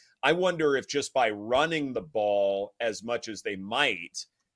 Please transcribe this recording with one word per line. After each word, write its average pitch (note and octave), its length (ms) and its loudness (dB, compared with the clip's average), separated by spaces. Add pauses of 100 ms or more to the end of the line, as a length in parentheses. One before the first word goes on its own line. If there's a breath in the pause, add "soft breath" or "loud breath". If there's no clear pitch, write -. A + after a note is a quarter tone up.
(240 soft breath)
I C#3 80 6
wonder E3 460 2
if B2 100 -4
just C#3 260 -4
by A#2+ 160 4
running C3+ 640 0
the A#2 100 -4
ball G2+ 760 0
as G#2 240 -2
much A#2 240 -4
as G#2+ 140 -10
they G#2 160 -4
might, G2+ 680 -2 (300)